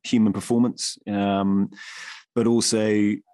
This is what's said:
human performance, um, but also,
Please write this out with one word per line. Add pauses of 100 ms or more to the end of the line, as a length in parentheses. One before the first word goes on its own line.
human
performance, (100)
um, (640)
but
also, (180)